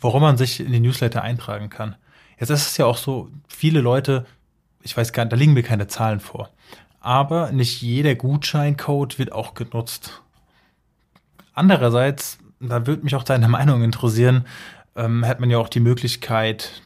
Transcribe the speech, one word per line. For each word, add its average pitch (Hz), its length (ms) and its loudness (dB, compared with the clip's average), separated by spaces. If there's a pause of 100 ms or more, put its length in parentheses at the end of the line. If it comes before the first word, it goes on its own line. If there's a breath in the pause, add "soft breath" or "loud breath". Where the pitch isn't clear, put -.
warum 123 200 2
man 151 140 6
sich 123 240 -2
in 127 140 -4
den 117 100 4
Newsletter 120 380 0
eintragen 104 480 -8
kann. 107 260 -10 (460 soft breath)
Jetzt 120 80 -4
ist 143 220 0
es - 60 -8
ja 135 100 4
auch 120 100 2
so, 127 320 -8 (180)
viele 160 340 0
Leute, 131 440 0 (560 soft breath)
ich - 160 -12
weiß 117 160 -2
gar 120 100 -2
nicht, 113 80 -4
da 117 60 0
liegen 151 160 6
mir 127 80 4
keine 104 240 -2
Zahlen 110 340 -4
vor, - 300 -14 (500 loud breath)
aber 139 520 0
nicht 123 320 -2
jeder 127 320 0
Gutscheincode 143 1040 -2
wird 131 120 -4
auch - 220 -8
genutzt. - 680 -10 (1300)
Andererseits, 139 840 2 (200)
da 120 280 -4
würde 151 160 -2
mich 139 120 -2
auch 123 80 -4
deine 120 240 4
Meinung 120 360 4
interessieren, 123 640 2 (480 loud breath)
ähm, 117 280 -2
hat 117 160 -2
man 120 120 2
ja 117 80 4
auch 117 100 -2
die 120 120 0
Möglichkeit 117 1040 -2